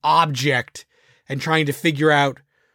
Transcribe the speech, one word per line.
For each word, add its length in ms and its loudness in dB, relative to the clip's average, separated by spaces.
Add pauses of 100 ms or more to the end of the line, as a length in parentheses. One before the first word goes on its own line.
object 800 -2 (440)
and 100 -8
trying 280 0
to 40 -4
figure 400 0
out 280 2 (360)